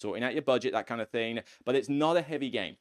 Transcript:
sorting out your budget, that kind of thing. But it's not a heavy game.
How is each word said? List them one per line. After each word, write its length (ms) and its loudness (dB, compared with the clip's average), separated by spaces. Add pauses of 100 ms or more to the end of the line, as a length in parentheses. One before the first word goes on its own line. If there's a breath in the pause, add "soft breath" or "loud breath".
sorting 220 -4
out 120 -2
your 80 0
budget, 300 2
that 140 0
kind 140 -4
of 80 -4
thing. 320 -2 (240 loud breath)
But 100 2
it's 140 4
not 280 4
a 60 4
heavy 280 -4
game. 300 -4